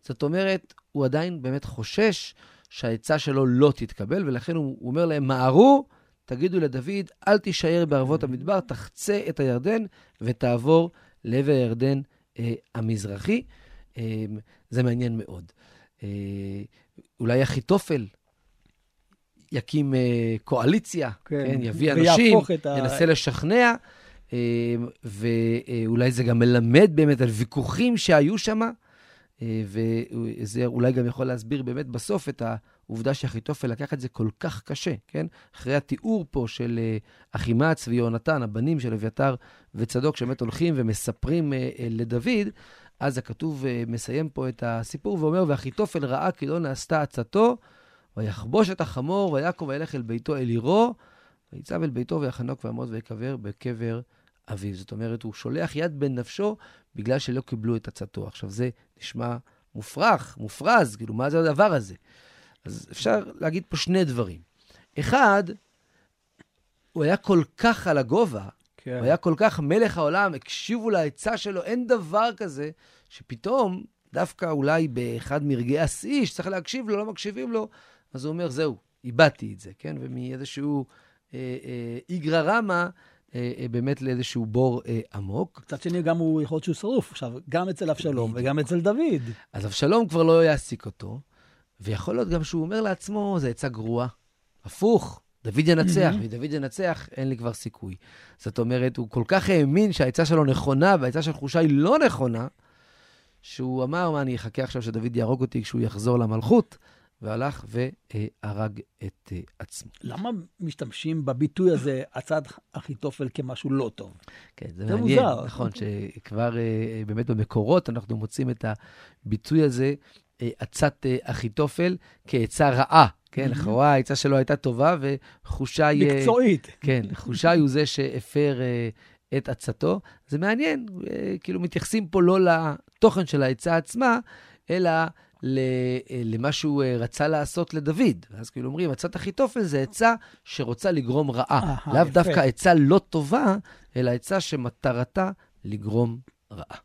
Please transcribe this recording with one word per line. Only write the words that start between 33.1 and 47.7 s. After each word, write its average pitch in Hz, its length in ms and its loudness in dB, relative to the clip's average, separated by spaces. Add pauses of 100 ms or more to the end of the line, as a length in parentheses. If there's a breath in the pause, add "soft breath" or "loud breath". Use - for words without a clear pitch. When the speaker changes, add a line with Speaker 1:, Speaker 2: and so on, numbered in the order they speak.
Speaker 1:
שאחיתופל 131 540 -6
לקח 123 260 -6
את 143 60 -6
זה 123 100 -8
כל 110 200 -2 (100)
כך - 240 -8
קשה, 147 300 -6 (140)
כן? 156 180 -6 (300 soft breath)
אחרי 131 200 -4
התיאור 196 560 -2
פה 131 160 -2
של, 117 340 -4
אה, 113 160 -2 (340 soft breath)
אחימץ 120 560 0
ויהונתן, 117 560 0
הבנים 117 360 -2
של 117 140 -4
אביתר 113 420 0 (400 soft breath)
וצדוק, 123 420 -2
שבאמת 127 240 -4
הולכים 156 360 0
ומספרים, 131 760 -2
אה, 135 40 -2 (220)
אה, 120 120 -6
לדוד, 120 560 -2 (520 loud breath)
אז 139 180 -2
הכתוב, 135 480 -6
אה, 120 220 -2
מסיים 123 420 -4
פה 131 200 -6
את 123 160 -8
הסיפור 120 580 -4
ואומר, 165 240 2
"ואחיתופל 143 580 -2
ראה 143 260 -2
כי - 160 -6
לא 160 120 -2
נעשתה 151 420 -2
עצתו, 208 560 0 (600 soft breath)